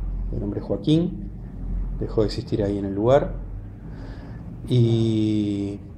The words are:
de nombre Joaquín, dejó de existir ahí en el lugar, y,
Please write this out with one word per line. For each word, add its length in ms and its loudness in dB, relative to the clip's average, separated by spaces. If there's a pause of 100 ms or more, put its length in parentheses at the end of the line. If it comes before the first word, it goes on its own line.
(320)
de 80 -2
nombre 200 -2
Joaquín, 720 2 (680)
dejó 220 2
de 40 4
existir 360 -2
ahí 140 2
en 80 -2
el 100 -2
lugar, 420 4 (1300)
y, 1120 4 (200)